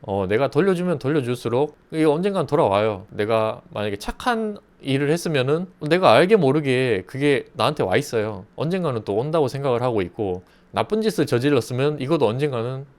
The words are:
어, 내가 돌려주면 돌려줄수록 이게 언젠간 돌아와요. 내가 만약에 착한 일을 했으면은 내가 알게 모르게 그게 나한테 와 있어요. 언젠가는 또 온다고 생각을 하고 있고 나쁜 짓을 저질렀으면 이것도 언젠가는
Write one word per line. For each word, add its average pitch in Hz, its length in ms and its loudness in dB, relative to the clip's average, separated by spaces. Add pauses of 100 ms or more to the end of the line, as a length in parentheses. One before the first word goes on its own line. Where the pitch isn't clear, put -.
어, 98 260 -2
내가 117 220 0
돌려주면 180 480 0
돌려줄수록 127 800 -2 (140)
이게 160 120 0
언젠간 165 440 0
돌아와요. 104 640 2
내가 110 580 0
만약에 104 280 -6
착한 220 600 -4 (240)
일을 139 300 0
했으면은 160 560 0 (140)
내가 156 320 4
알게 180 220 6
모르게 131 720 2
그게 139 480 0
나한테 135 300 0
와 92 120 2
있어요. 107 500 -2 (100)
언젠가는 151 500 -4
또 98 100 -2
온다고 147 320 0
생각을 127 360 -2
하고 117 180 0
있고 92 400 -4 (300)
나쁜 214 320 0
짓을 190 240 0
저질렀으면 131 760 0
이것도 143 260 2
언젠가는 131 580 -4 (140)